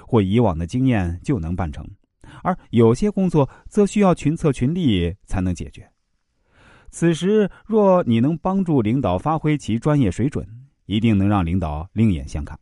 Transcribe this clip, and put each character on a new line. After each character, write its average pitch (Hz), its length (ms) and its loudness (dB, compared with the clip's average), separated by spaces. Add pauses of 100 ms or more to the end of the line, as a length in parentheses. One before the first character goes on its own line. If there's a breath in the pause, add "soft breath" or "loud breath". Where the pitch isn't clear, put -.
或 113 120 2
以 98 200 2
往 95 180 2
的 85 80 -6
经 127 220 -2
验 90 360 -2
就 139 140 -2
能 80 180 -6
办 87 160 -4
成， 71 160 -14 (540 loud breath)
而 180 160 -2 (140 soft breath)
有 113 240 6
些 208 160 -2
工 190 180 0
作 151 180 2 (200 loud breath)
则 202 180 2
需 208 140 -2
要 185 160 4
群 147 200 -2
策 160 160 0
群 127 220 -2
力 98 420 0 (100)
才 - 140 -4
能 92 140 -2
解 - 160 -10
决。 - 180 -20 (1000 soft breath)
此 170 220 0
时， 185 380 0 (160 loud breath)
若 196 380 2
你 117 160 2
能 151 180 0
帮 190 260 -2
助 160 160 0
领 117 220 0
导 92 160 0
发 151 180 -2
挥 151 220 -2
其 113 220 -4
专 147 200 2
业 104 120 2
水 117 180 -2
准， - 180 -8 (380)
一 107 140 -2
定 107 180 4
能 98 100 2
让 101 160 2
领 85 160 -2
导 78 320 -6
另 110 200 2
眼 71 160 -4
相 73 180 -8
看。 - 160 -14